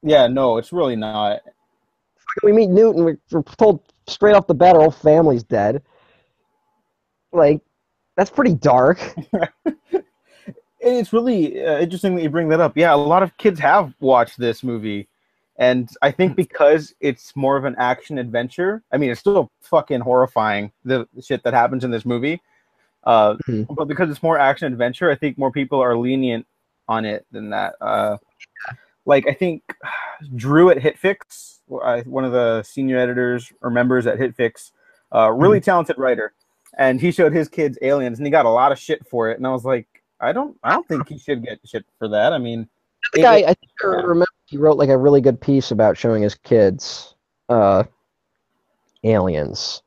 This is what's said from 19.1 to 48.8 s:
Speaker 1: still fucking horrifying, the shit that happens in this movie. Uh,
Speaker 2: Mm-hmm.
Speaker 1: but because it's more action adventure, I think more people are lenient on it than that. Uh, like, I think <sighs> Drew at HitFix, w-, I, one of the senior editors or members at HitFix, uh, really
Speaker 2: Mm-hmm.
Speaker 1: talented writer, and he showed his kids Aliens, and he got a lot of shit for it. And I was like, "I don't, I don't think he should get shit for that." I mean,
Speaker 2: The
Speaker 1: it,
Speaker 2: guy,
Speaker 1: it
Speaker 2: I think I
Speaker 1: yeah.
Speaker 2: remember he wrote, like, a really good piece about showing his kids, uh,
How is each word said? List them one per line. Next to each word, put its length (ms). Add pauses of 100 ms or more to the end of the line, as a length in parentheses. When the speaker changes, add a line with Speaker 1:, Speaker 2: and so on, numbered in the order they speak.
Speaker 1:
still 300 (120)
fucking 400
horrifying, 720 (120)
the 240 (160)
shit 200
that 120
happens 280
in 60
this 160
movie. 340 (640)
Uh, 300 (160)
Speaker 2:
Mm-hmm. 240
Speaker 1:
but 140
because 240
it's 100
more 160
action 340
adventure, 380
I 60
think 240
more 120
people 280
are 180
lenient 480 (420)
on 160
it 280
than 180
that. 320
Uh, 360 (920)
like, 200
I 60
think 300 (360)
<sighs> 360
Drew 340
at 80
HitFix, 880
w-, 160
I, 180
one 240
of 60
the 300
senior 380
editors 520 (120)
or 80
members 340
at 140
HitFix, 500 (420)
uh, 200
really 260
Speaker 2:
Mm-hmm. 80
Speaker 1:
talented 320
writer, 360 (440)
and 240
he 100
showed 220
his 160
kids 320
Aliens, 380
and 80
he 20
got 160
a 60
lot 200
of 60
shit 300
for 240
it. 60
And 100
I 40
was 140
like, 220 (320)
"I 120
don't, 320
I 100
don't 140
think 220
he 80
should 280
get 200
shit 200 (140)
for 100
that." 240
I 40
mean, 300 (460)
Speaker 2:
The 60
Speaker 1:
it, 40
Speaker 2:
guy, 140
Speaker 1:
it 60
Speaker 2:
I 100
think 180 (120)
I 40
Speaker 1:
yeah. 140
Speaker 2:
remember 240 (220)
he 100
wrote, 200
like, 120
a 80
really 240
good 200
piece 300
about 260
showing 240
his 140
kids, 800 (340)
uh, 340 (1200)